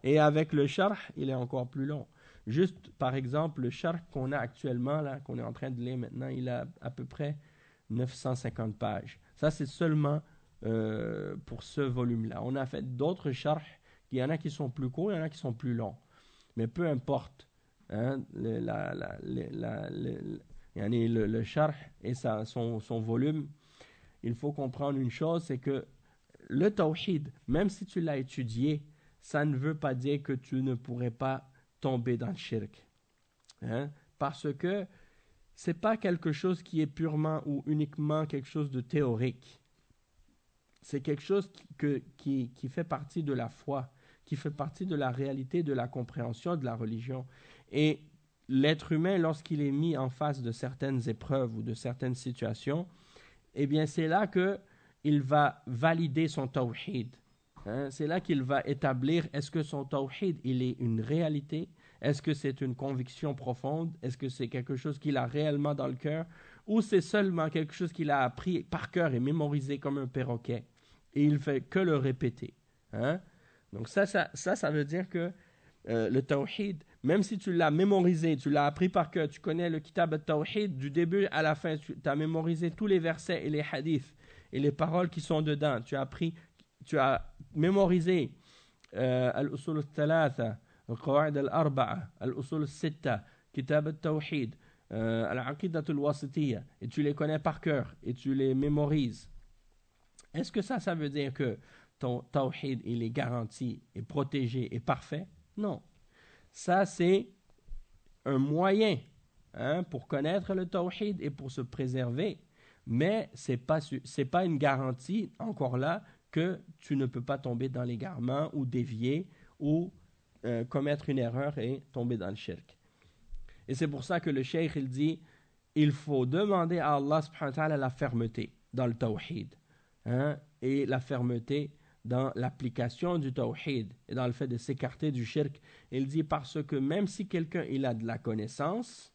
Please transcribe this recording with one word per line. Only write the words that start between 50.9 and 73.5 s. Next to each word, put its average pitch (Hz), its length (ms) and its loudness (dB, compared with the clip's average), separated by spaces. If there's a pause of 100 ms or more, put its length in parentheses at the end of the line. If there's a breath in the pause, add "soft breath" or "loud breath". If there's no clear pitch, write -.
épreuves 120 480 0
ou 110 60 -4
de 113 120 -4
certaines 123 420 -4
situations, 127 720 -4 (680 loud breath)
eh 143 120 2
bien, 151 180 4
c'est 160 240 0
là 190 180 4
que 196 320 2 (460 soft breath)
il 147 160 6
va 143 460 4
valider 160 600 2
son 143 200 -2
tawhid. 127 680 -2 (500)
Hein, 131 260 -4
c'est 147 160 -2
là 170 120 0
qu'il 151 220 2
va 131 240 2
établir 139 680 2
est-ce 143 180 -4
que 160 100 0
son 147 240 -4
tawhid, 139 580 -2
il 127 180 2
est 127 180 0
une 113 220 2
réalité, 151 680 0 (320 soft breath)
est-ce 143 200 2
que 156 120 0
c'est 139 280 -2
une 131 120 0
conviction 131 640 -4
profonde, 135 680 -4
est-ce 127 160 -4
que 135 120 -4
c'est 127 180 -4
quelque 127 280 -4
chose 143 240 -4
qu'il 147 180 0
a 123 80 2
réellement 147 500 2
dans 139 120 -2
le 131 80 -2
cœur, 156 300 -2 (420 loud breath)
ou 214 140 6
c'est 202 200 6
seulement 180 480 2
quelque 156 240 0
chose 170 180 -2
qu'il 160 200 0
a 139 120 4
appris 160 400 0
par - 280 -6
cœur 170 220 4
et 123 60 2
mémorisé 143 580 2
comme 139 200 -2
un 135 100 -2
perroquet, 123 580 -2 (480 soft breath)
et 147 120 4
il 147 120 8
fait 143 240 0
que - 180 -2
le 170 180 4
répéter. 127 560 -2 (380)
Hein ? 131 280 0 (520 soft breath)